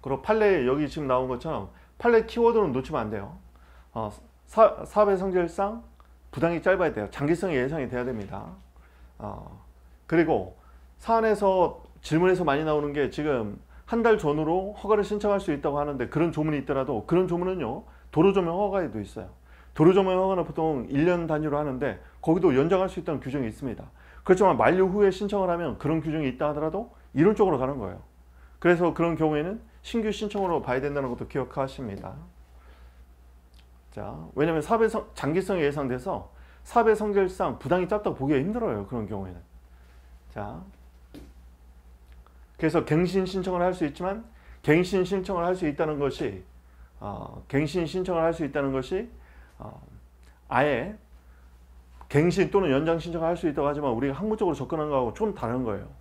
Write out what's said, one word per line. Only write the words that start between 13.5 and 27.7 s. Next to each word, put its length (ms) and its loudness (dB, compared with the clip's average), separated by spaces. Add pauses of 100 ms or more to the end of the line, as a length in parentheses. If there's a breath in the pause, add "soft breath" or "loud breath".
한 160 -2
달 160 6
전후로 640 -2
허가를 220 2
신청할 360 0
수 120 -4
있다고 280 0
하는데 280 -2
그런 240 0
조문이 280 -2
있더라도 460 -2
그런 220 2
조문은요, 560 -4 (280 soft breath)
도로 220 6
조명 240 0
허가에도 420 -2
있어요. 300 -12 (460 soft breath)
도로 180 8
조명 240 4
허가는 280 2
보통 440 -2
일 160 2
년 220 2
단위로 300 0
하는데 420 -2 (220 loud breath)
거기도 340 4
연장할 340 2
수 100 -8
있다는 200 -4
규정이 280 -4
있습니다. 360 -8 (400 soft breath)
그렇지만 340 6
만료 300 6
후에 240 4
신청을 380 -2
하면 280 -2
그런 240 -2
규정이 280 -2
있다 200 -2
하더라도 440 -6 (200 soft breath)
이론적으로 440 4
가는 200 -2